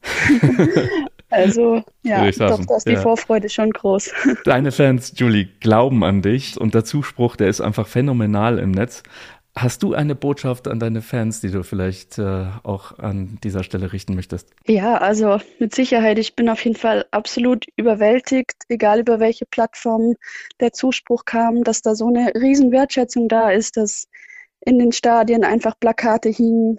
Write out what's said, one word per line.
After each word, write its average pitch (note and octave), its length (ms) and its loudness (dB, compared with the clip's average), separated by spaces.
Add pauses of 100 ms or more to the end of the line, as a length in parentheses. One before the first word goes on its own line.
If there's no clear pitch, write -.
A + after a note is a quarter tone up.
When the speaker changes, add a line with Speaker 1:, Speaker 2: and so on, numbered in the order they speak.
Speaker 1:
<laughs> D4+ 1040 2 (220)
Also, A3+ 520 2 (200)
ja, G#3+ 160 -2
Speaker 2:
Friedrichshafen, F#3+ 480 2
Speaker 1:
doch, - 0 -
da A3 100 0
ist A3 100 -4
die A3+ 60 2
Speaker 2:
ja. G2 80 2
Speaker 1:
Vorfreude A3 480 0
schon A3 220 0
groß. G3+ 420 -2 (160)
<laughs> B3 160 -2
Speaker 2:
Deine C#3 260 2
Fans, B2+ 460 2
Julie, G#2 320 2 (120)
glauben A2+ 440 4
an G2 160 2
dich A2+ 400 -2
und G#2+ 140 -2
der A2+ 100 2
Zuspruch, B2+ 520 -4
der G2+ 120 2
ist G#2+ 140 -2
einfach G#2+ 260 -4
phänomenal A#2 680 0
im G2 120 -2
Netz. G2 320 -4 (540)
Hast - 260 -2
du G3 120 -2
eine D3 200 -2
Botschaft C#3 540 -6
an A#2 100 -4
deine A2+ 220 -4
Fans, A2+ 400 -6
die G2 100 -4
du F#2 120 -4
vielleicht, F#2 560 -6
äh, F#2+ 300 -4 (160)
auch - 340 -10
an G2+ 440 -8
dieser F#2+ 220 -6
Stelle F#2 300 -6
richten F#2+ 200 -8
möchtest? F2+ 360 -10 (160)
Speaker 1:
Ja, A3 320 0
also G#3 400 2 (200)
mit A3+ 160 -4
Sicherheit. A3+ 440 2
Ich - 180 -4
bin A#3 140 2
auf A3+ 140 -4
jeden A3+ 120 0
Fall G#3+ 360 -2
absolut A#3+ 520 -2 (120)
überwältigt, A3+ 760 0 (160)
egal A3 320 2
über A#3 180 0
welche A3+ 280 0
Plattform A3+ 720 -2 (440)
der A#3+ 140 0
Zuspruch A#3+ 500 -2
kam, A#3 400 0
dass A3+ 160 -2
da A3 140 0
so A3 140 -2
eine A#3+ 260 2
riesen C4+ 380 4
Wertschätzung B3+ 560 0
da A3+ 220 4
ist, G#3+ 280 0
dass - 280 -4 (580)
in B3 140 4
den A#3+ 140 4
Stadien A#3 520 2
einfach A3+ 340 0
Plakate A3+ 500 0
hingen, A3+ 500 2